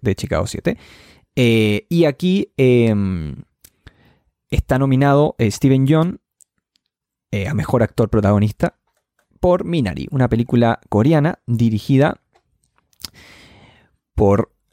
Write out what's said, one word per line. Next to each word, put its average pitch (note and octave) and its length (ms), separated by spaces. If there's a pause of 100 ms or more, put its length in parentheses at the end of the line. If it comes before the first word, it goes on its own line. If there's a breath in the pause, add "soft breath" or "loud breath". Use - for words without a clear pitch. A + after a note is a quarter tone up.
de G#2 140
Chicago - 320
siete. - 320 (640 loud breath)
Eh, A2 480
y E3+ 160
aquí, F3+ 520
em, G#2 880 (1080 soft breath)
está - 260
nominado, C#3 640
eh, A2+ 140
Steven C3+ 340
Yeun, D#3+ 340 (1080)
eh, G2 160
a C#3+ 80
mejor A2+ 300
actor G#2+ 260
protagonista G#2 640 (640)
por F3+ 260
Minari, A#2+ 460
una C3 180
película A#2 600
coreana D3 580
dirigida A#2+ 720 (2000 soft breath)
por G2+ 340 (220)